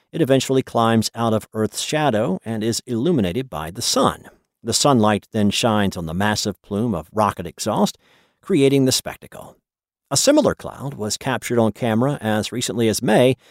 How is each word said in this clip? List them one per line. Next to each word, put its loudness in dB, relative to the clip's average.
it -2
eventually 2
climbs 2
out 0
of -2
Earth's -4
shadow -2
and -6
is -2
illuminated -2
by -8
the -10
sun. -2
The -4
sunlight 2
then 2
shines 0
on -8
the -6
massive -2
plume -4
of -6
rocket -2
exhaust, -4
creating 4
the 2
spectacle. -8
A -2
similar 4
cloud -12
was -6
captured -2
on 4
camera 0
as -2
recently -2
as 0
May, 4